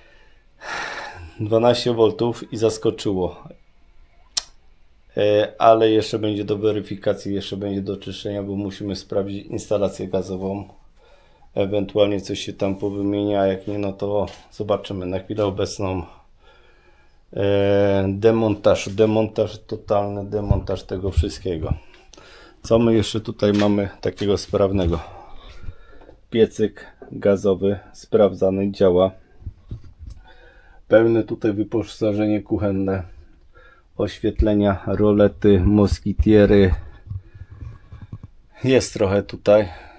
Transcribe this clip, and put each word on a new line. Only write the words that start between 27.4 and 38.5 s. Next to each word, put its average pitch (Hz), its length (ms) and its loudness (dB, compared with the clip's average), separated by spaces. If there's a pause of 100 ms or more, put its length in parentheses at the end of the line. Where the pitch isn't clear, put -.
sprawdzany, 98 800 0
działa. 95 400 4 (1800)
Pełne 113 360 4
tutaj 113 300 -2
wyposażenie 107 880 -2
kuchenne, 95 600 -2 (920)
oświetlenia, 101 920 0
rolety, 101 800 4
moskitiery. 101 1080 4 (1900)